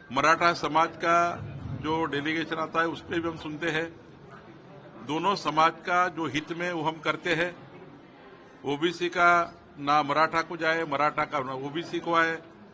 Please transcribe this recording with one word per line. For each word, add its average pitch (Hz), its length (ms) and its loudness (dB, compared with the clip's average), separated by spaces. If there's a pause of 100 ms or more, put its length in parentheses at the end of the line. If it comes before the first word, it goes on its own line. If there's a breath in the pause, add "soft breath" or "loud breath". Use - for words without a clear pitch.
(120)
मराठा 160 420 4
समाज 160 360 2
का 170 520 0 (400)
जो 160 240 0
डेलीगेशन 156 500 -2
आता 160 260 -2
है, 165 60 2
उस 147 140 -6
पर 170 180 -4
भी 170 100 -2
हम 160 80 -6
सुनते 156 320 -6
हैं। 165 300 -4 (1080)
दोनों 170 280 0
समाज 160 360 4
का 180 360 0
जो 160 180 -4
हित 151 260 -4
में, 175 200 -4
वो 165 100 -4
हम 160 180 -2
करते 156 340 -2
हैं। 170 280 -2 (1040)
ओबीसी 170 440 0
का 175 440 4 (260)
ना 147 240 4
मराठा 156 380 4
को 165 160 -8
जाए, 165 260 0
मराठा 147 420 0
का 147 140 -4
ना 131 140 -4
ओबीसी 143 460 -6
को 170 140 -2
आए, 165 220 2 (380)